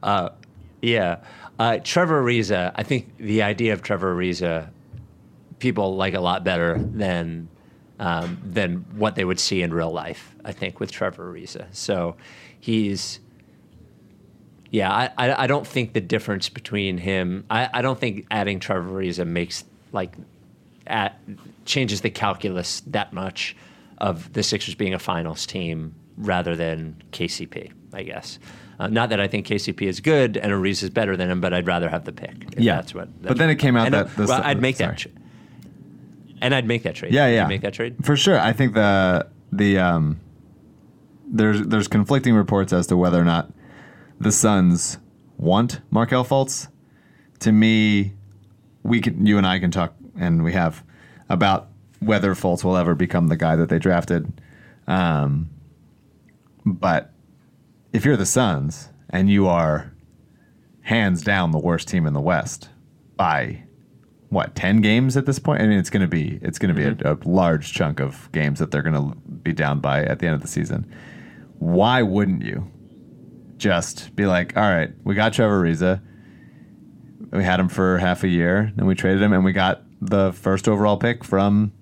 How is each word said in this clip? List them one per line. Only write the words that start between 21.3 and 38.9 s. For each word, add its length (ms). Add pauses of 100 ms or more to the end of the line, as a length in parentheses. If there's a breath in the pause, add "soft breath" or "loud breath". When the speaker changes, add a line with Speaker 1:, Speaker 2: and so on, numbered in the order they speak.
Speaker 1:
changes 380
the 80
calculus 760
that 260
much 440 (420 loud breath)
of 360
the 100
Sixers 320
being 180
a 60
finals 440
team 480 (260)
rather 360
than 560
K 160
C 200
P, 260 (200)
I 120
guess. 340 (400 loud breath)
Uh, 80
not 220
that 120
I 60
think 180
K 140
C 140
P 160
is 120
good 360
and 160
Ariza 320
is 60
better 260
than 140
him, 100
but 120
I'd 140
rather 220
have 160
the 80
pick. 400
If 80
Speaker 2:
Yeah. 160
Speaker 1:
that's 180
what, 140 (140)
Speaker 2:
But 160
then 120
it 60
came 200
out 100
Speaker 1:
and, 80
uh, 100
Speaker 2:
that 120
the 100
Speaker 1:
well, 140
Speaker 2:
Su-, 80
Speaker 1:
I'd 120
make 160
Speaker 2:
sorry. 140
Speaker 1:
that 80
tr-, 100 (1300 loud breath)
and 140
I'd 120
make 180
that 100
trade. 180
Speaker 2:
Yeah, 120
Speaker 1:
Would 60
you 60
Speaker 2:
yeah. 120
Speaker 1:
make 140
that 120
trade? 300
Speaker 2:
For 120
sure. 220
I 140
think 220
the, 520 (240)